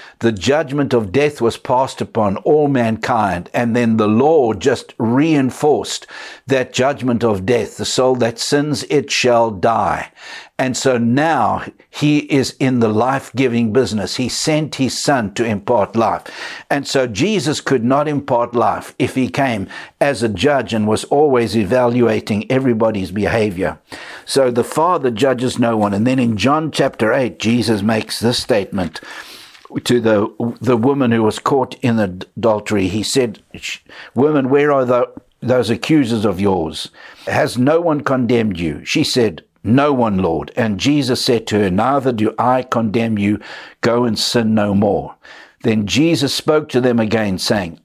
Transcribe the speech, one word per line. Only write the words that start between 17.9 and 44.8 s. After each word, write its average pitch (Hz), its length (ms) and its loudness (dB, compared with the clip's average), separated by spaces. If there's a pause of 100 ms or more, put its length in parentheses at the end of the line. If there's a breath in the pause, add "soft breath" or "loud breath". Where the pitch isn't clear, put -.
impart 120 440 -2
life 104 460 -2
if 127 160 -2
he 127 140 0
came 117 380 -2 (340 loud breath)
as 139 200 0
a 117 60 0
judge 113 460 0
and 110 120 0
was 107 200 0
always 127 500 2
evaluating 113 960 2
everybody's 110 600 0
behavior. 95 680 -2 (460 loud breath)
So 131 260 2
the 120 140 0
Father 156 460 0
judges 123 460 0
no 117 200 2
one. 104 160 0
And 104 120 0
then 131 140 2
in 117 160 0
John 147 360 0
chapter 120 420 0
eight, 127 260 -2
Jesus 113 420 0
makes 110 380 -2
this 117 180 0
statement 95 640 -2 (880 loud breath)
to 123 160 2
the, 107 260 2 (320)
the 120 160 2
woman 127 360 2
who 113 120 2
was 107 160 0
caught 131 420 0
in 117 180 0
adultery. 101 880 -2
He 104 120 -2
said, 120 380 -2 (160)
"Sh-, - 220 -12 (360 loud breath)
woman, 139 360 2
where 143 240 4
are 135 100 2
the, 123 240 2 (340)
those 123 280 2
accusers 117 560 2
of 95 160 -2
yours? 90 480 -2 (380 loud breath)
Has 135 300 0
no 143 220 4
one 156 220 0
condemned 117 580 0
you?" 78 240 -4
She - 220 0
said, 107 380 0 (200)
"No 139 300 4
one, 110 240 0
Lord." 82 380 -2
And 107 240 0
Jesus 135 420 0
said 117 260 0
to 104 120 0
her, 101 120 2
"Neither 127 400 2
do 107 260 -2
I 127 240 2
condemn 113 560 -2
you. 101 220 0 (420 loud breath)
Go 120 220 2
and 113 160 0
sin 110 340 0
no 104 200 2
more." 98 420 0 (480 loud breath)